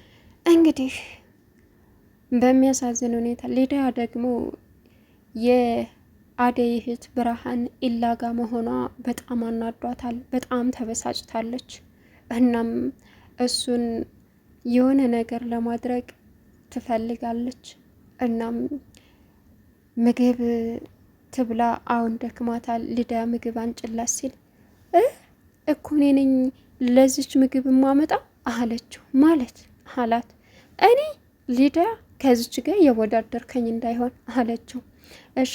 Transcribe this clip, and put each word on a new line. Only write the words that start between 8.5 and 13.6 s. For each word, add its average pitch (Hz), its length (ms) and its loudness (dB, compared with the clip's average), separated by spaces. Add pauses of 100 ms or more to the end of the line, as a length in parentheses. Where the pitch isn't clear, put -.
በጣም 240 420 -6
አናዷታል፣ 233 720 -6 (140)
በጣም 247 400 -2
ተበሳጭታለች። 233 1000 -8 (600)
እናም 233 400 2 (680)
እሱን 247 460 -2 (800)